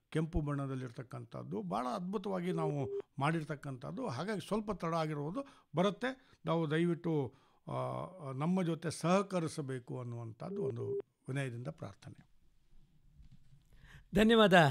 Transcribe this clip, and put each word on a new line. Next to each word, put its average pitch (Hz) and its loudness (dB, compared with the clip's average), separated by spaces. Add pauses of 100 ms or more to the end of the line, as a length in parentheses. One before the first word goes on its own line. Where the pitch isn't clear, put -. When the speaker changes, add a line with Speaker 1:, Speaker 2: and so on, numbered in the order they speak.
Speaker 1:
ಕೆಂಪು 156 0
ಬಣ್ಣದಲ್ಲಿರ್ತಕ್ಕಂಥದ್ದು 131 -6
ಭಾಳ 208 -4
ಅದ್ಭುತವಾಗಿ 185 -4
ನಾವು 151 -2 (300)
ಮಾಡಿರ್ತಕ್ಕಂಥದ್ದು. 151 -4
ಹಾಗಾಗಿ 180 -4
ಸ್ವಲ್ಪ 214 -2
ತಡ 170 -2
ಆಗಿರ್ಬೋದು, 160 -2 (300)
ಬರುತ್ತೆ. 208 0
ನಾವು 160 2
ದಯವಿಟ್ಟು, 160 2 (340)
ಆ, 131 -6
ನಮ್ಮ 170 0
ಜೊತೆ 165 -2
ಸಹಕರಿಸಬೇಕು 160 -2
ಅನ್ನುವಂಥದ್ದು 120 -8
ಒಂದು 403 -4 (300)
ವಿನಯದಿಂದ 131 -4
ಪ್ರಾರ್ಥನೆ. - -14 (1900)
Speaker 2:
ಧನ್ಯವಾದ 220 8 (180)